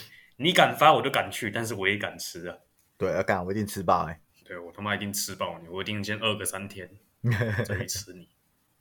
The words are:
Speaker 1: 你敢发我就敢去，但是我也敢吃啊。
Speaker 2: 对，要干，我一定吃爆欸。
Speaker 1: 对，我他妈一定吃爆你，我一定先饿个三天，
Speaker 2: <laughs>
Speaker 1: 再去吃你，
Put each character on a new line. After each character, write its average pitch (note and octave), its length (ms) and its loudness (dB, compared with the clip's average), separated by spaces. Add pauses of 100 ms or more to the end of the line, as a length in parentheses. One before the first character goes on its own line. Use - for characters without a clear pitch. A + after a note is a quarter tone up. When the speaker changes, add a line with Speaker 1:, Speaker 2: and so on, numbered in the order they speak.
(380)
Speaker 1:
你 D#3+ 140 2
敢 D3+ 240 6
发 D3+ 180 10
我 B2 80 4
就 C#3 80 0
敢 G2+ 220 0
去， A2+ 180 -4
但 A2+ 160 -2
是 A2+ 80 -4
我 G2 140 0
也 G2+ 100 4
敢 F2 220 -4
吃 E2+ 280 -10
啊。 E2+ 100 -10 (400)
Speaker 2:
对， F#2 160 0
要 F#2 100 2
干， G2 200 2
我 F2+ 80 -4
一 G2+ 40 -2
定 G#2+ 100 0
吃 G2+ 160 -6
爆 E2+ 240 4
欸。 D#2+ 140 -8 (240)
Speaker 1:
对， F2+ 140 -14
我 E2+ 140 -14
他 G2+ 100 -14
妈 G#2 140 0
一 F#2+ 40 -4
定 G2+ 120 -4
吃 F#2+ 240 -4
爆 F2 240 -6
你， E2+ 100 -16
我 F#2 120 -6
一 F#2+ 40 -4
定 G#2 180 -2
先 G#2 160 -4
饿 G#2+ 160 2
个 G2+ 100 -6
三 G2 220 -6
天， F#2+ 220 -12 (340)
Speaker 2:
<laughs> A2 420 0
Speaker 1:
再 G2+ 120 -4
去 F2 80 -4
吃 - 280 -8
你， F2 160 -20 (520)